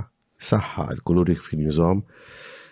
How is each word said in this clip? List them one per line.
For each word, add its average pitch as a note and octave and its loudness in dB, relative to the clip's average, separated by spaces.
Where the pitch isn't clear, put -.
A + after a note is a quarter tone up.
saħħa, - -2
il-kuluri E2+ 2
kif - -14
kien D2+ -2
jużom. E2+ 2